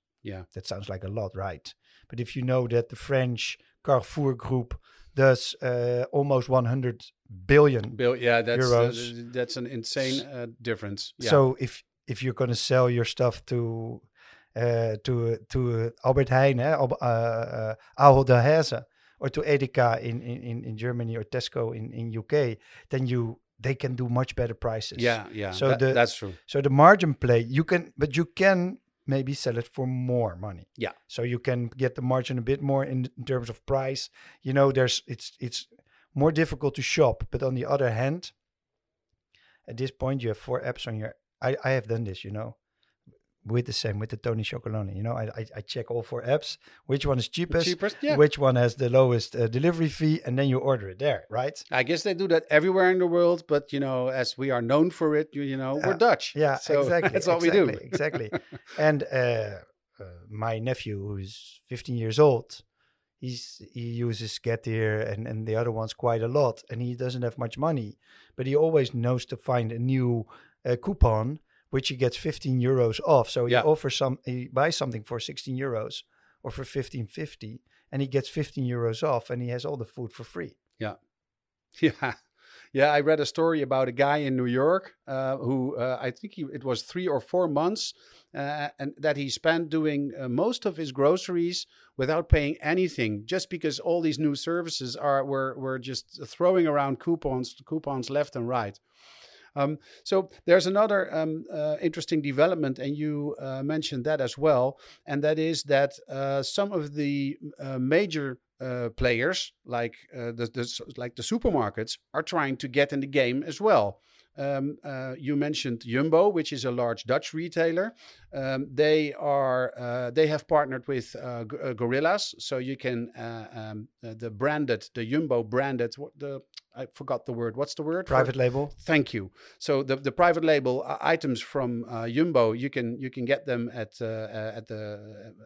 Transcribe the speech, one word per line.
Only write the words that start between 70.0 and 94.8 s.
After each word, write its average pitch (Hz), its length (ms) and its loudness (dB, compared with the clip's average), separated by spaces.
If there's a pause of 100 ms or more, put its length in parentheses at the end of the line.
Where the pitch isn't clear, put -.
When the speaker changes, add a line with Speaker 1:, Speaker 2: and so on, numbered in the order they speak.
Speaker 2:
uh, 123 100 2
coupon, 120 640 2 (320)
which 131 180 -2
he 135 80 -4
gets 123 200 2
fifteen 131 460 -2
euros 120 420 2
off. 135 240 6
So 123 160 0
he 120 80 0
Speaker 1:
Yeah. 123 80 6
Speaker 2:
offers 151 340 2
some, 131 300 -2
he 123 260 -6
buys 151 240 2
something 117 300 -4
for 120 160 -8
sixteen 131 380 -8
euros 117 460 -6 (380)
or 131 80 -10
for 135 140 -10
fifteen 127 420 -6
fifty, 117 540 -12 (320)
and 135 80 -2
he 139 80 -2
gets 131 220 0
fifteen 139 340 -4
euros 117 380 -2
off, 135 260 0
and 123 140 -6
he 123 80 -6
has 123 160 -6
all 151 100 -6
the 120 80 -6
food 120 260 -12
for - 140 -16
free. - 320 -12 (220)
Speaker 1:
Yeah. 107 160 -8 (400)
<laughs> - 480 -20
Yeah. 135 320 0 (580)
Yeah, 143 200 4
I 147 80 4
read 151 200 4
a 143 60 0
story 165 360 0
about 131 260 0
a 120 40 -4
guy 139 260 2
in 135 180 0
New 123 100 0
York, 147 480 0 (120)
uh, 135 300 -4
who, 131 400 -2
uh, 123 240 -2
I 127 100 -6
think - 240 -14
he, 160 180 -10
it 131 120 -10
was 123 180 -2
three 185 260 -4
or 127 120 0
four 180 280 0
months, 160 460 -2 (400)
uh, 147 340 -6 (100)
and 139 200 -8
that 147 180 0
he 139 140 -4
spent 165 400 0
doing, 147 480 0
uh, 131 100 -8
most 185 380 0
of 175 100 -4
his 151 160 -6
groceries 175 760 0 (300)
without 156 320 -2
paying 147 340 0
anything, 147 640 -2
just 139 220 -6
because 156 300 -4
all 170 240 -2
these 156 160 0
new 151 160 0
services 160 640 -6